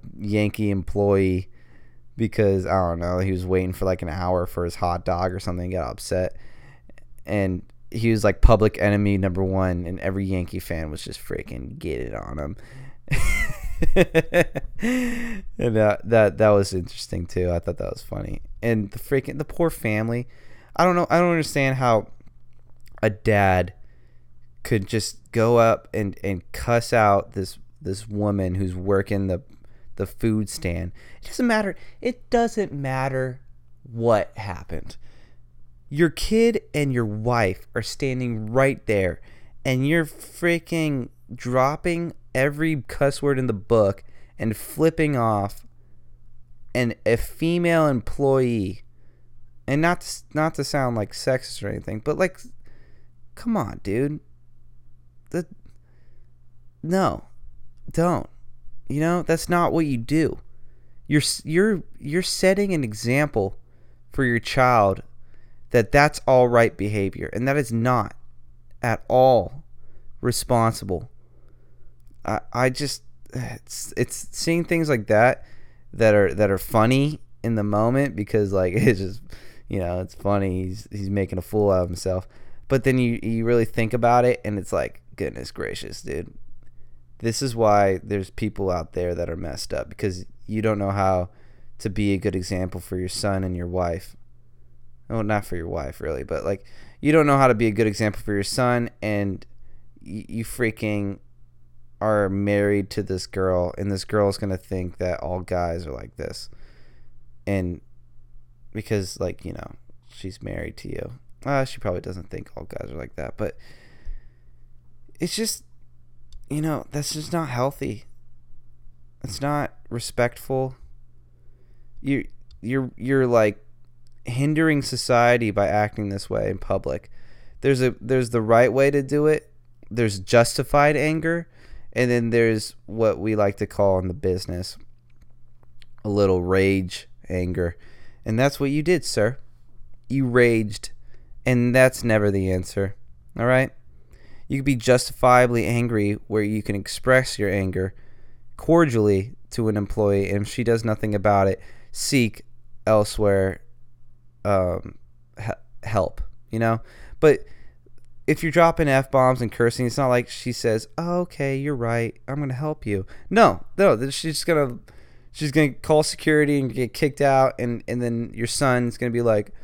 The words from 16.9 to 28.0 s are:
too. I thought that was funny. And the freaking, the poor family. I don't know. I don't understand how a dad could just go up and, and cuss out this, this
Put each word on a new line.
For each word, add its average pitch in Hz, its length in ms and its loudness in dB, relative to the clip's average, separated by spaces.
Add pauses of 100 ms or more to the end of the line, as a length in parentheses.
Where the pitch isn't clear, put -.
too. 87 240 0
I 85 80 0
thought 90 200 -4
that 50 140 -6
was - 100 -12
funny. - 400 -8 (200)
And 113 280 2
the - 80 -8
freaking, - 400 -2
the 151 60 -6
poor 170 260 0
family. 117 580 -2 (480)
I 165 80 4
don't 180 120 4
know. 170 140 2
I 160 80 6
don't 175 120 4
understand 143 460 0
how 117 320 2 (920)
a 110 80 4
dad 95 640 2 (880)
could 98 240 0
just - 460 -6
go 117 260 6
up 113 340 4
and, 98 300 -4
and 95 300 -4
cuss 117 400 0
out 104 400 4
this, 95 260 -6 (220)
this 101 280 -8